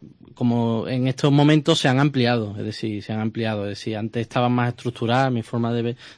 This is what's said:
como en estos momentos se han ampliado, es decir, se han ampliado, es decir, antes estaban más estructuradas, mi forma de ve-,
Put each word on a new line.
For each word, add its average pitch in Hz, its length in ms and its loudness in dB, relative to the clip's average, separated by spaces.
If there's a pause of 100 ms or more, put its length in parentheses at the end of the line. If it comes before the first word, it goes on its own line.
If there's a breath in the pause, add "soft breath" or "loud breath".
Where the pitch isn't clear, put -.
(340)
como 117 560 0
en 127 180 -2
estos 143 240 0
momentos 151 480 4
se - 80 0
han 127 140 4
ampliado, 120 560 0
es 107 80 -6
decir, 107 360 -6
se 110 120 -8
han 110 80 -4
ampliado, 110 420 -4
es 101 60 -6
decir, 110 260 -8
antes 110 280 -6
estaban 123 280 0
más 123 180 2
estructuradas, 123 600 -2
mi 117 120 -2
forma 117 280 -4
de 120 100 -2
ve-, 120 140 -4 (220 loud breath)